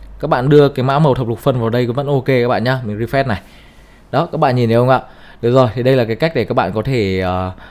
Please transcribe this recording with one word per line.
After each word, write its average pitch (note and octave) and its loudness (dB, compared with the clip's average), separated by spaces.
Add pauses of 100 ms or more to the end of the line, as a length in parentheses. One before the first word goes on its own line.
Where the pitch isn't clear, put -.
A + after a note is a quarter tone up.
(200)
Các C3 -6
bạn C3+ 0
đưa D3 6
cái C3 -4
mã C#3 0
màu C#3+ 4
thập B2 -4
lục A#2 -6
phân B2+ 0
vào A2+ 0
đây B2 0
cũng A#2 -4
vẫn C3+ -4
ok C3+ -2
các B2 2
bạn A2 0
nhá. B2+ 0
Mình G#2 -8
refresh C3 -2
này. G2+ -4 (760)
Đó, E3 0
các - -6
bạn C#3 2
nhìn A#2+ 2
thấy A2+ 2
không B2 2
ạ? B2+ 2 (400)
Được A#2+ 0
rồi, B2+ 4
thì A#2+ -4
đây C3+ 2
là A#2+ 2
cái A2 -4
cách C3+ -2
để A2 0
các A#2+ -6
bạn G#2 0
có G#2+ -4
thể, G#2 -2
ờ, F#2 -4 (200)